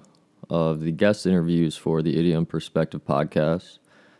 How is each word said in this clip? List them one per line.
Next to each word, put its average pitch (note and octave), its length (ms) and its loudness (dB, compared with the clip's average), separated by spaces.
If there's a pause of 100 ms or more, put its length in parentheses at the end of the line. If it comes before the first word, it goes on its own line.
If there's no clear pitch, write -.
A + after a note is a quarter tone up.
(500)
of D#2+ 320 0
the E2 100 -2
guest G2+ 360 0
interviews E2+ 500 2
for D#2+ 240 -2
the D#2 160 0
Idiom E2 300 2
Perspective D#2+ 580 -4
podcast, D#2 720 -2 (420)